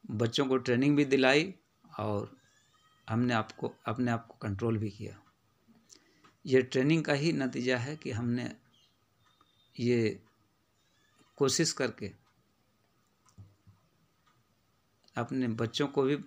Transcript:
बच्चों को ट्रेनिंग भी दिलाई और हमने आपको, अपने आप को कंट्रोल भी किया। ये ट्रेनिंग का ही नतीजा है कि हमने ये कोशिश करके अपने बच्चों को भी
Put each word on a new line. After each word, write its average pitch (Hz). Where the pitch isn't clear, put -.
बच्चों 117
को 131
ट्रेनिंग 127
भी 147
दिलाई 139
और 104
हमने 120
आपको, -
अपने 120
आप 113
को -
कंट्रोल 110
भी 104
किया। 101
ये 131
ट्रेनिंग 143
का 151
ही 147
नतीजा 127
है 139
कि -
हमने 120
ये 117
कोशिश 143
करके 113
अपने 123
बच्चों 113
को 139
भी 139